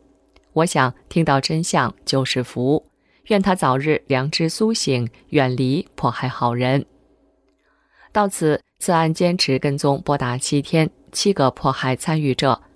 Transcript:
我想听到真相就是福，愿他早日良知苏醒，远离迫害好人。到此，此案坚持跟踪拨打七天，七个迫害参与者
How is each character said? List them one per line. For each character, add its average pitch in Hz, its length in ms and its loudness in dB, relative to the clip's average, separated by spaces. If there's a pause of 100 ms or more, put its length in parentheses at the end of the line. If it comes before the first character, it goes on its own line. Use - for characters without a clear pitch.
(520)
我 160 140 2
想 131 280 0 (140)
听 165 160 0
到 139 160 2
真 160 220 -2
相 139 300 0 (120)
就 135 200 0
是 - 200 -4
福， 131 400 -2 (420)
愿 202 160 2
他 190 120 2
早 139 220 0
日 147 300 0
良 135 240 0
知 165 180 0
苏 220 240 0
醒， 123 360 -2 (220)
远 131 260 2
离 135 280 0 (120)
迫 131 120 -2
害 127 200 -4
好 120 260 -2
人。 127 320 0 (1300)
到 208 160 0
此， 156 340 0 (160)
此 - 140 0
案 160 200 2
坚 175 240 0
持 131 220 0
跟 143 200 -2
踪 139 240 0
拨 143 160 0
打 123 180 -2
七 143 240 0
天， 160 300 0 (220)
七 202 200 0
个 139 200 4
迫 - 180 -2
害 131 240 -2
参 156 260 -2
与 135 140 0
者 135 260 0 (160)